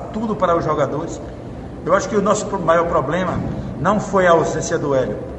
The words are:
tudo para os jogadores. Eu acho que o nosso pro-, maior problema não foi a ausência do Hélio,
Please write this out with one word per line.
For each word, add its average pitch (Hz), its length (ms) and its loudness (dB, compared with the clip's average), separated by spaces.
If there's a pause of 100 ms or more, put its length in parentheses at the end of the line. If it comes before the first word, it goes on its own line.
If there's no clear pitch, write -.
(140)
tudo 214 220 -4
para 170 220 2
os 160 60 0
jogadores. 151 560 -2 (680)
Eu 160 80 2
acho 202 160 2
que 220 60 0
o 208 60 2
nosso 196 260 0
pro-, 196 120 -4
maior 170 280 4
problema 165 500 0 (420)
não 196 200 2
foi 185 260 2
a 175 60 8
ausência 160 480 2
do 143 160 0
Hélio, 110 220 0 (220)